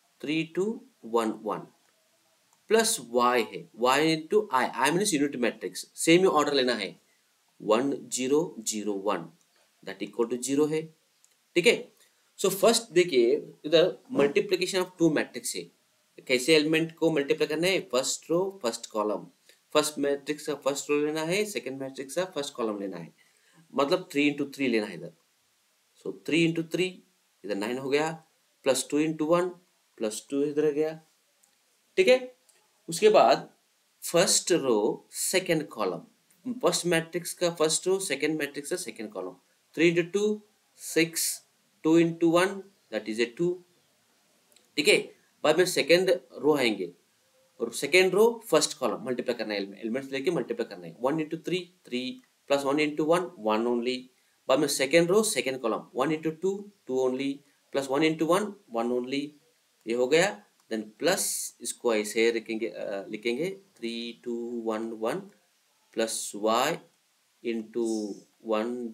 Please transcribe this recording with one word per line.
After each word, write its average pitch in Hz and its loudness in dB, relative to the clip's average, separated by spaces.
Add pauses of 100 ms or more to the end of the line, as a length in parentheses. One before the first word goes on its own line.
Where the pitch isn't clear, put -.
(220)
three 156 -2 (160)
two 190 0 (460)
one 113 2 (140)
one। 90 -6 (1080)
प्लस 220 2 (140)
Y 123 4 (140)
है, 87 -12 (240)
Y 131 4 (160)
into 202 2 (120)
I, 127 2
I 127 0
means 196 2
unit 139 0
matrix, 104 -6 (100)
सेम 165 4
ही 190 6 (140)
ऑर्डर 143 0
लेना 127 2
है, 101 -4 (720)
वन 123 2 (200)
ज़ीरो 131 2 (180)
ज़ीरो 104 -6 (140)
वन, 90 -2 (580)
that 95 -10
equal 113 -2
to 120 -6
zero 147 2
है। 156 -2 (760)
ठीक 175 4
है, 196 6 (640)
so 196 2
फर्स्ट 220 2
देखिए 139 4 (340)
इधर 165 6 (260)
multiplication 185 0
of 180 -6
two 165 4
matrix 117 -6
है, 90 -8 (640)
कैसे 131 4
एलिमेंट 160 2
को 160 2
मल्टीप्लाई 151 0
करना 156 -2
है? 185 2 (120)
फर्स्ट - -4
रो 190 0
फर्स्ट 113 -4
कॉलम, 104 -2 (500)
फर्स्ट 151 2
मैट्रिक्स 143 -4
का 151 -4 (120)
फर्स्ट 139 -4
रो 147 2
लेना 151 -2
है, 180 -2
सेकंड 135 -8
मैट्रिक्स 135 -10
का 175 -2 (120)
फर्स्ट 143 -6
कॉलम 107 -4
लेना 95 -8
है, 82 -14 (640)
मतलब 175 -2
three 147 0
into 143 -4
three 139 -2
लेना 110 0
है 95 -12
इधर। 85 -14 (920)
So - -8 (160)
three 156 2
into 165 0 (120)
three, 180 0 (540)
इधर 98 -4
नाइन 110 -4
हो 135 -6
गया, 151 0 (540)
प्लस - 2
टू 147 2
into 156 -2
वन, 175 2 (480)
प्लस 107 -6
टू 139 0
इधर 151 0
आ 151 2
गया। 156 -2 (1040)
ठीक 185 6
है, 254 4 (540)
उसके 208 4
बाद 160 6 (540)
फर्स्ट 190 2
रो 127 2
सेकंड 175 -2
कॉलम, - -8
फर्स्ट 170 0
मैट्रिक्स 165 -2
का 175 -2
फर्स्ट 156 0
रो, 190 2
सेकंड 151 -2
मैट्रिक्स 143 -8
का 180 -2
सेकंड 110 -10
कॉलम, 92 -8 (400)
three 170 4
into 170 0
two, 208 2 (520)
six, - -2 (560)
two 160 4
into 165 2
one, 180 4 (440)
that 107 -4
is 110 -4
a 117 0
two। 175 0 (1200)
ठीक 147 2
है, 190 6 (460)
बाद 156 4
में 180 4
सेकंड 139 4 (320)
रो 147 4
आएंगे 101 0 (720)
और 117 -4
सेकंड 180 2
रो 208 6 (220)
फर्स्ट - 2
कॉलम 104 -4
मल्टीप्लाई 120 -4
करना 107 -6
है, 101 -2 (180)
एलिमेंट्स 131 -6
लेके 139 -2
मल्टीप्लाई 117 -4
करना 90 -14
है। 82 -16
वन 151 -2
into 160 -8
three, 180 -4 (260)
three, 123 -6 (460)
plus 139 0
one 151 2
into 151 -2
one, 180 0 (180)
one 107 2
only। 120 -2 (520)
बाद 135 4
में 151 2
second 165 4
row 214 4
second 131 -2
column, 104 -2 (140)
one 156 0
into 156 -4
two, 196 0 (360)
two 131 -2
only, 135 -2 (420)
plus 135 -2
one 156 2
into 160 -2
one, 208 -2 (240)
one 117 0
only, 131 -4 (600)
ये 113 -2
हो 127 2
गया। 165 4 (420)
Then 110 -4 (160)
plus 190 0 (340)
इसको 120 -2
ऐसे 110 2
रखेंगे, 113 -4
अ, 101 -8
लिखेंगे 120 -4 (220)
three 117 -10
two 120 -6 (300)
one 113 -4 (100)
one 175 -4 (640)
plus 113 -2 (240)
Y 117 2 (720)
into 113 -4 (680)
one 110 -2 (200)